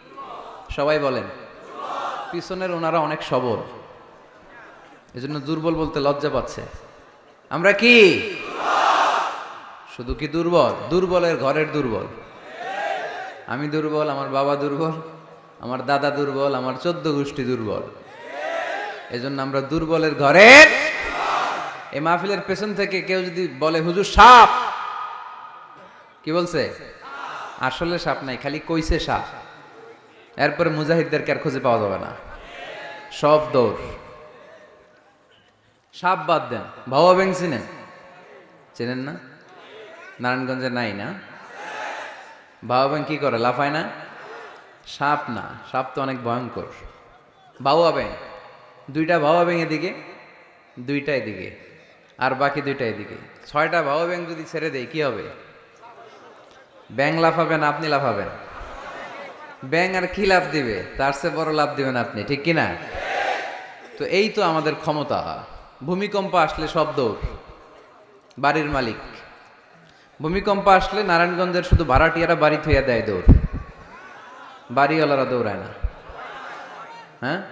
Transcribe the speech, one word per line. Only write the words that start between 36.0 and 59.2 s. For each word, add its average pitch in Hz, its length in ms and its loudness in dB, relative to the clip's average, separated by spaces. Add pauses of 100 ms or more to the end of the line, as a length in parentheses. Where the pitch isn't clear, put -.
বাদ 156 220 2
দেন, 113 420 -10
ভাওয়া 165 240 8
ব্যাঙ 190 200 4
চিনেন? 170 280 -2 (1120)
চেনেন 123 240 -4
না? 139 160 -8 (1080)
নারায়ণগঞ্জে 127 500 -2
নাই 120 220 -2
না? 104 220 -8 (1500)
ভাওয়া 127 200 2
ব্যাঙ 147 160 -2
কি 151 120 -4
করে, 127 220 0
লাফায় 127 320 0
না? 165 180 -4 (960)
সাপ 147 440 -4
না, 104 120 -8 (300)
সাপ 131 220 -2
তো 143 80 -4
অনেক 131 220 -6
ভয়ঙ্কর। 120 380 -4 (1000)
ভাওয়া 156 280 4
ব্যাঙ, 131 180 -2 (840)
দুইটা 160 280 0
ভাওয়া 160 260 4
ব্যাঙ 175 140 0
এদিকে, 160 360 -2 (840)
দুইটা 143 340 -2
এদিকে, 101 640 -8 (400)
আর 131 160 0
বাকি 139 260 0
দুইটা 135 240 -4
এদিকে। 104 300 -6 (320)
ছয়টা 160 360 0
ভাওয়া 151 240 0
ব্যাঙ 175 200 -4
যদি 165 260 -10
ছেড়ে 156 180 -4
দেয়, 131 220 -6
কি 156 100 -2
হবে? 117 200 -2 (1700)
ব্যাঙ 143 280 0
লাফাবে 160 380 2
না 151 120 2
আপনি 151 200 -4
লাফাবেন? 123 400 0 (1400)